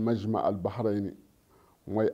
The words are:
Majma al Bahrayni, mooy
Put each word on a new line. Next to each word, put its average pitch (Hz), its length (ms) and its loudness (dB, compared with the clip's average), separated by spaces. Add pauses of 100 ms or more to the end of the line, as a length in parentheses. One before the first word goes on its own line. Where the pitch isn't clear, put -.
Majma 110 340 0
al 98 160 2
Bahrayni, 101 560 -2 (760)
mooy 107 280 2